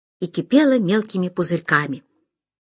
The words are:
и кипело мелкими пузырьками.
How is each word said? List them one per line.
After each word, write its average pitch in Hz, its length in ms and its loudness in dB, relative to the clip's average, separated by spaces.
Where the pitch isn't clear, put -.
и 180 60 -4
кипело 262 520 2
мелкими 196 480 -2
пузырьками. 160 760 -4